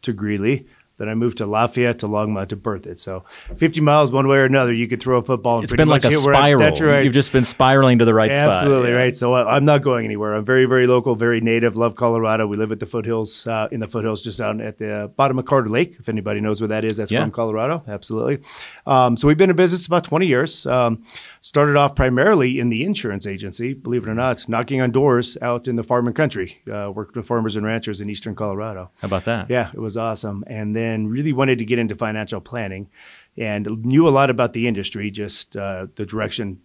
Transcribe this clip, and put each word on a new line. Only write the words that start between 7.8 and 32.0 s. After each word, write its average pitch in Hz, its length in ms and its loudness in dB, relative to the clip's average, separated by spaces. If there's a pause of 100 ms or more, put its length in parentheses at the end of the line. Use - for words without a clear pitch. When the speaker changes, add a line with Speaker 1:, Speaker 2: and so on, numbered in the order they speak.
Speaker 2:
to 117 60 6
the 113 100 6
right 110 180 4
spot. 147 180 4
Speaker 1:
Absolutely 123 400 4
Speaker 2:
Yeah. 120 80 2
Speaker 1:
right. 127 180 2
So 123 160 0
I, 123 240 2
I'm 143 80 2
not 147 180 4
going 123 220 0
anywhere. 107 300 -4
I'm 107 100 -2
very, 131 220 4
very 127 200 4
local, 123 300 2
very 117 240 0
native, 117 360 0
love 117 200 0
Colorado. 113 500 0
We 104 100 -4
live 107 140 -2
at 110 80 -6
the 127 80 -8
foothills, 110 640 -4
uh, 110 240 -2
in 120 80 -6
the 107 80 -6
foothills 110 340 -6
just 104 160 -10
down 107 220 -4
at 110 180 -12
the 104 380 -8
bottom 135 240 2
of 127 60 -6
Carter 131 220 0
Lake, 143 300 -2
if - 100 -14
anybody 104 320 -4
knows 107 200 -2
where 110 80 -4
that 107 160 -2
is. 110 120 -2
That's 104 140 -6
Speaker 2:
Yeah. 117 120 0
Speaker 1:
from 143 100 -4
Colorado. 117 560 -4
Absolutely. 113 500 -4 (480)
Um, 127 300 4
so 120 100 0
we've 151 100 6
been 185 140 6
in 175 60 2
business 175 300 2
about 170 180 0
twenty 170 240 0
years. 139 360 0
Um, 120 380 0 (380)
started 147 340 0
off 143 220 2
primarily 131 640 2
in 120 80 0
the 117 160 -2
insurance 110 420 -6
agency, 104 480 -8
believe 123 320 -4
it - 20 -8
or 110 60 -4
not, 123 340 -2
knocking 120 320 -2
on 123 120 0
doors 127 500 2
out 120 240 -4
in 127 80 -4
the 117 80 -2
farm 123 240 0
and 117 80 -4
country. 107 440 -4 (140)
Uh, 101 220 -8
worked 104 220 -12
with 113 100 -10
farmers 110 300 -2
and 107 100 -4
ranchers 110 340 -6
in 104 80 -10
eastern 104 280 -10
Colorado. 101 540 -8 (120)
Speaker 2:
How 107 40 -8
about 95 180 -4
that? 110 260 -4
Speaker 1:
Yeah, 123 240 -2
it - 60 -12
was 110 160 -6
awesome. 110 500 -6
And 107 300 -6
then 117 80 -2 (240)
really 143 240 -4
wanted 131 260 0
to 117 60 -6
get 120 140 -2
into 110 160 -2
financial 107 480 -6